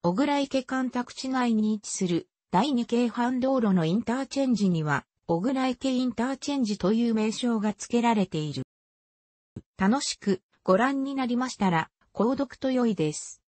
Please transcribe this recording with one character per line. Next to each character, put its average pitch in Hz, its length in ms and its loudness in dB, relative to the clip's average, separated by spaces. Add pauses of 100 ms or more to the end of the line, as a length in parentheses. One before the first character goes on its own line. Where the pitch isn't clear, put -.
小 175 120 0
倉 285 260 2
池 269 240 -2
干 262 260 -4
拓 247 240 -6
地 - 160 -8
内 247 240 0
に 214 200 2
位 214 40 -2
置 - 120 -12
す - 180 -2
る、 170 200 -2 (240)
第 254 220 2
二 240 120 0
京 240 220 0
阪 240 320 -2
道 262 220 2
路 202 120 4
の 170 120 4
イ 160 80 2
ン 226 100 0
タ 233 120 -2
ー 269 100 -4
チ - 160 -4
ェ 269 60 2
ン 247 80 4
ジ 196 140 2
に 160 140 0
は、 147 220 -2 (220)
小 170 140 0
倉 262 280 0
池 262 220 -2
イ 254 140 0
ン 247 60 -2
タ 226 140 -2
ー 269 120 -4
チ - 160 -6
ェ 285 40 -2
ン 262 60 0
ジ 208 140 -2
と 180 140 0
い 233 160 2
う 226 60 2
名 220 180 0
称 226 280 -2
が 208 140 -2
付 - 260 -2
け - 20 2
ら 233 120 2
れ 208 120 2
て 160 140 -6
い 151 140 -4
る。 131 100 -6 (1120)
楽 220 240 4
し - 180 -8
く 196 220 0 (220)
ご 185 140 4
覧 269 260 0
に 277 120 -6
な 269 100 -2
り 240 120 -2
ま 254 120 -2
し - 60 -10
た 196 140 2
ら、 165 200 0 (240)
購 240 240 0
読 277 220 -6
と 269 100 -2
良 254 160 0
い 226 80 2
で 156 200 0
す。 - 280 -14 (100)